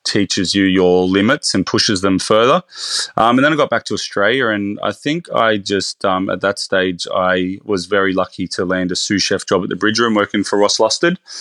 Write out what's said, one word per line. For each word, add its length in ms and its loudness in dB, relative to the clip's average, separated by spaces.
teaches 500 -2
you 100 4
your 420 4
limits 480 2
and 120 0
pushes 340 0
them 180 2
further. 440 4
Um, 220 4
and 60 2
then 80 4
I 40 0
got 140 2
back 140 -2
to 100 -6
Australia, 540 0
and 340 -2
I 100 -2
think 400 -6
I 260 2
just, 460 -4
um, 260 0
at 100 -4
that 180 -2
stage, 560 -2
I 500 0
was 220 -2
very 260 2
lucky 360 -4
to 160 -4
land 280 -2
a 40 -4
sous 260 -2
chef 240 -2
job 160 2
at 60 -6
the 80 -6
Bridge 220 0
Room, 160 0
working 300 0
for 140 -2
Ross 220 2
Lusted, 380 0